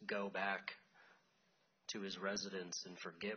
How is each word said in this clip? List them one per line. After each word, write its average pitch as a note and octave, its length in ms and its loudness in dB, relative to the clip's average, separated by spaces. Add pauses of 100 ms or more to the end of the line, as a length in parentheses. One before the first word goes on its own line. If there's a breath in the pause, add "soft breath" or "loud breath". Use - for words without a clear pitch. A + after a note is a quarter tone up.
go G2+ 260 2
back G2 400 2 (1160 loud breath)
to G#2+ 140 -2
his F#2+ 160 -2
residence F#2+ 680 0
and F2+ 120 -8
forget F#2 380 -2